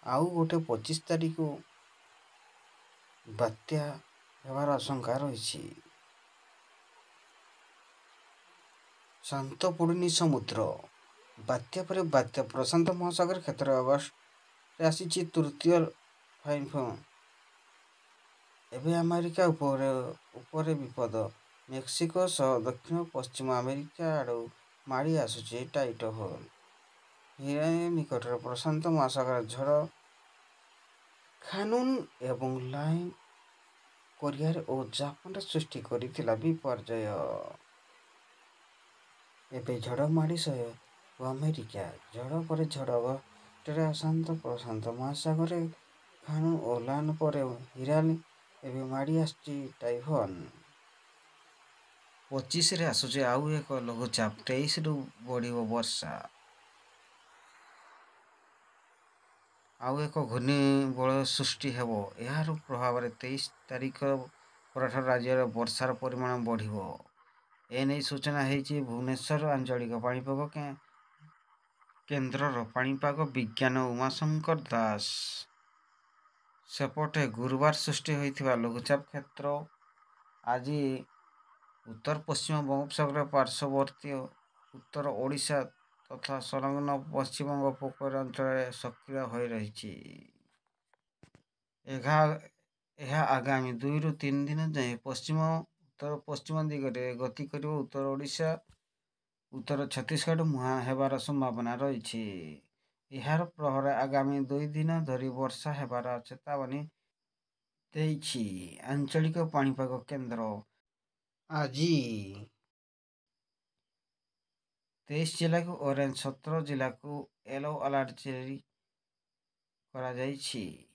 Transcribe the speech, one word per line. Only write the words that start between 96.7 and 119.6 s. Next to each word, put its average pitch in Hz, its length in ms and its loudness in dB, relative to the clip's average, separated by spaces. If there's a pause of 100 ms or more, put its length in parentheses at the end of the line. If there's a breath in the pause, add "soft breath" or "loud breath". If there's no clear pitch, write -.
ଗତି 131 320 -4
କରିବ। 147 320 -4
ଉତ୍ତର 139 320 -4
ଓଡ଼ିଶା, 139 380 -2 (1040)
ଉତ୍ତର 139 340 -4
ଛତିଶଗଡ଼ 156 560 0
ମୁହାଁ 131 400 2
ହେବାର 131 340 2
ସମ୍ଭାବନା 123 580 0
ରହିଛି। 123 480 -2 (880)
ଏହାର 143 340 0
ପ୍ରଭାବରେ 139 500 0
ଆଗାମୀ 139 500 2
ଦୁଇ 139 220 -2
ଦିନ 156 380 0
ଧରି 131 240 -2
ବର୍ଷା 131 440 -4
ହେବାର 123 480 -4
ଚେତାବନୀ 139 600 -6 (1120)
ଦେଇଛି 151 500 0 (400)
ଆଞ୍ଚଳିକ 160 720 2
ପାଣିପାଗ 131 500 2
କେନ୍ଦ୍ର। 117 460 -4 (1000)
ଆଜି 151 440 2 (3250)
ତେଇଶ 160 280 0
ଜିଲ୍ଲାକୁ 170 440 2
orange, 139 360 2
ସତର 139 440 -4
ଜିଲ୍ଲାକୁ 135 500 -2 (340)
yellow 139 240 -6 (100)
alert 135 380 0
ଜାରି 131 380 -8 (1400)